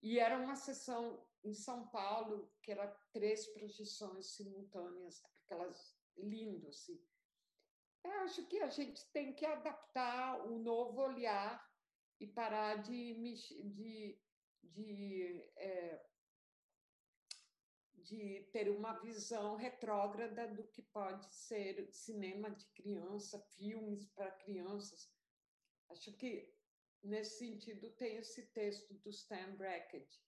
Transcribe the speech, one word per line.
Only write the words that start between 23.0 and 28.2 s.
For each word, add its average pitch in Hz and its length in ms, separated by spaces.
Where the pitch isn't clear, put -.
filmes 208 560
pra 190 180
crianças. 196 800
Acho 185 260
que, - 400
nesse 208 360
sentido, 226 520
tem 226 260
esse 233 360